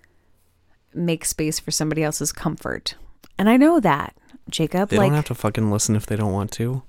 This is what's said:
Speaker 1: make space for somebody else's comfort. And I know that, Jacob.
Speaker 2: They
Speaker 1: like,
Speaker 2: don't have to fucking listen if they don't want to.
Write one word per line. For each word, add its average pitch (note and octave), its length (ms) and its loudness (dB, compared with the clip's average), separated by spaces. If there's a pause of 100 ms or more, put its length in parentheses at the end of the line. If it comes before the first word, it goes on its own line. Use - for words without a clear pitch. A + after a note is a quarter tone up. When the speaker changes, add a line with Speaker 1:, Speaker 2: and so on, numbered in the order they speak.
(960)
Speaker 1:
make E3+ 320 -2
space D#3 340 -4
for - 100 -10
somebody D#3 320 -2
else's D3+ 300 -4
comfort. - 640 -6 (440)
And G3 120 2
I B3 80 8
know D#4+ 220 6
that, E3 360 0 (320)
Jacob. F3+ 400 -2
Speaker 2:
They G3 80 2
Speaker 1:
like, G#3 140 4
Speaker 2:
don't D3 60 4
have D3+ 100 2
to B2 80 -6
fucking A2 360 0
listen G#2+ 260 0
if G#2 100 -2
they G#2+ 100 -4
don't G#2 160 -2
want G2 200 -2
to. B2+ 360 -4